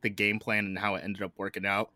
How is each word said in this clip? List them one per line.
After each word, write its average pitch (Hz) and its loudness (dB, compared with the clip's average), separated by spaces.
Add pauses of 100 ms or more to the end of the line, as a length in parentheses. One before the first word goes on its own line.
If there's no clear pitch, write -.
the 113 2
game 104 2
plan 107 0
and 95 -4
how 101 0
it 82 -6
ended 98 -4
up 92 -4
working 98 -6
out. 98 2